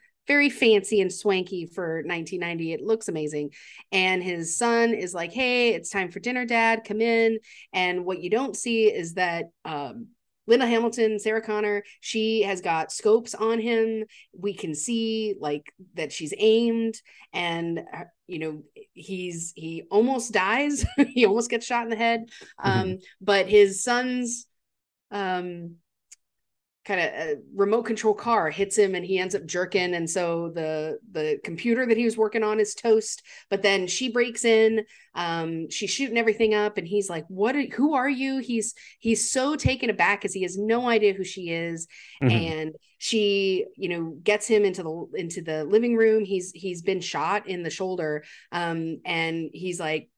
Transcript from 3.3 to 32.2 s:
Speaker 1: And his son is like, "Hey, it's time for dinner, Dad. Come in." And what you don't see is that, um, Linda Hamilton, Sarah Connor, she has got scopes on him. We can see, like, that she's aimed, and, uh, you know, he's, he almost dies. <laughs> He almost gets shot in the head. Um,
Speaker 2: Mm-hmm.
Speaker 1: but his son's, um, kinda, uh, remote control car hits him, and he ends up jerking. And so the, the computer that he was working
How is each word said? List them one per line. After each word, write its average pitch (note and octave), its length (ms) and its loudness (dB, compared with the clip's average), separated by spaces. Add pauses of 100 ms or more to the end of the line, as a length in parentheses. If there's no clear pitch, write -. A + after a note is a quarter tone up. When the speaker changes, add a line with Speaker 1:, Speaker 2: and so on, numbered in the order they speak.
Speaker 1:
And F#3 320 2
his F3 340 -6
son A#3 380 2
is F3+ 200 -4
like, F3 180 -6
"Hey, B3 420 2
it's E3 160 -8
time F#3 220 -4
for F3 80 -12
dinner, B3 260 -4
Dad. A3+ 400 2
Come G#3+ 140 -4
in." A3+ 400 4 (320)
And F3+ 320 -2
what F3+ 180 -4
you F3 80 -6
don't A#3+ 260 0
see A3+ 280 0
is E3+ 300 0
that, E3+ 320 -2 (180)
um, C#3+ 440 -8 (380)
Linda A#3+ 200 4
Hamilton, A3+ 520 0
Sarah A3 240 -2
Connor, G#3 400 -2 (180)
she A3 420 0
has G3 180 -2
got D#3+ 320 -2
scopes A3+ 420 2
on A3+ 260 0
him. A3 440 0 (280)
We F#3+ 220 -6
can E3 220 -8
see, A3 640 -2
like, D3 320 -6 (220)
that D#3 180 -6
she's C#3+ 260 -8
aimed, A3+ 560 4 (380)
and, E3+ 480 -2 (120)
uh, E3 120 -12 (240)
you F3 100 -10
know, D#3 240 -8 (300)
he's, F3 640 -10
he E3 340 -10
almost A#3+ 420 2
dies. A#3+ 540 2 (100)
<laughs> C#4+ 120 6
He A#3 180 6
almost A#3 240 2
gets A#3 160 -2
shot A#3+ 180 0
in A#3 60 -8
the A3+ 60 -2
head. A#3 300 0 (360)
Um, - 280 2
Speaker 2:
Mm-hmm. F#3 120 -6 (180)
Speaker 1:
but G3 280 4
his G3+ 340 8
son's, B3 640 -2 (640)
um, F3+ 680 -6 (1080)
kinda, F3+ 200 0
uh, D3+ 300 -4 (200)
remote G#3 300 2
control A3 280 0
car G#3 380 2
hits G3 260 -2
him, G3 200 4
and F3+ 80 -6
he F#3 120 -2
ends F#3 200 -2
up E3 100 -10
jerking. F3+ 480 -2
And E3 160 -2
so E3+ 420 -2
the, D#3 460 -4 (140)
the D#3 320 -2
computer A#3 420 0
that A3+ 100 4
he A#3+ 80 0
was A3+ 120 0
working A3 260 0